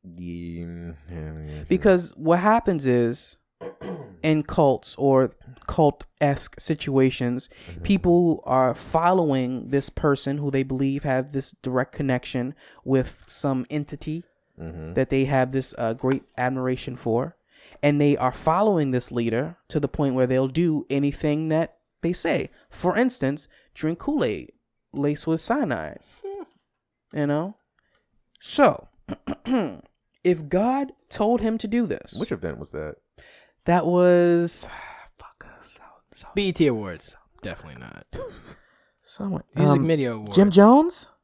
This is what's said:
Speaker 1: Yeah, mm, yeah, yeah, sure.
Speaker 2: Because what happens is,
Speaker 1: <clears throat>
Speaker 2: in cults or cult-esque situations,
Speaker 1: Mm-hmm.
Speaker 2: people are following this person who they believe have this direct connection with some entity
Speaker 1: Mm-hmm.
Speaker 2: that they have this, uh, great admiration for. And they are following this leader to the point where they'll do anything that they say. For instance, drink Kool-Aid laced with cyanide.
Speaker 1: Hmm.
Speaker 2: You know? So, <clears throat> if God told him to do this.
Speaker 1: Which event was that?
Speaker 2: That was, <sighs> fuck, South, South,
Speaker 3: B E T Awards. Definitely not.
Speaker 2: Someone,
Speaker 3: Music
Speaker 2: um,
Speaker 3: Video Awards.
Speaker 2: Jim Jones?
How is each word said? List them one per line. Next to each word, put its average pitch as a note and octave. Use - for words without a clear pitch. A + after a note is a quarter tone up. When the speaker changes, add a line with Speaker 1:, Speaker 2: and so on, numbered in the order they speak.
Speaker 1:
Yeah, F2
mm, E2+
yeah, E2+
yeah, D#2
sure. -
Speaker 2:
Because F#3
what E3
happens G3
is, A#2+
Speaker 1:
<clears throat> -
Speaker 2:
in D#3
cults -
or C3
cult-esque -
situations, C3
Speaker 1:
Mm-hmm. -
Speaker 2:
people F3
are B2+
following C#3+
this C#3
person C#3+
who C#3+
they C3+
believe C3+
have C3+
this C3+
direct B2+
connection C3
with C3
some C3+
entity D3+
Speaker 1:
Mm-hmm. E2
Speaker 2:
that C3
they C3+
have C3
this, C3+
uh, A#2
great C3
admiration B2+
for. B2
And D3
they D3
are B2+
following E3+
this B2
leader A#2+
to D#3+
the D3
point C3+
where B2+
they'll C3
do D#3
anything D3
that D#3
they E3+
say. -
For -
instance, D#3+
drink D#3+
Kool-Aid B2
laced D3
with D#3+
cyanide. C#3
Speaker 1:
Hmm. G4
Speaker 2:
You D3
know? D#3+
So, -
<clears throat> -
if D#3+
God A#3
told A#3
him A3+
to G#3+
do A#3
this. -
Speaker 1:
Which -
event E2
was D2
that? D2+
Speaker 2:
That E3+
was, F3
<sighs> -
fuck, -
South, -
South, -
Speaker 3:
B G3
E F3+
T D#3+
Awards. G#2
Definitely D#2+
not. G#1+
Speaker 2:
Someone, G3
Speaker 3:
Music D3
Speaker 2:
um, -
Speaker 3:
Video C3+
Awards. G#2
Speaker 2:
Jim G3+
Jones? A#3+